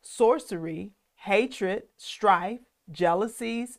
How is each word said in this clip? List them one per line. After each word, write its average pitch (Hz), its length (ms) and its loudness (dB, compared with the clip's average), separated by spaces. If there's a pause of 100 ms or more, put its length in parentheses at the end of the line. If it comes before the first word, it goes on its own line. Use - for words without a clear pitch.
sorcery, 190 880 0 (280)
hatred, 202 760 0
strife, 202 640 0 (300)
jealousies, 226 880 -2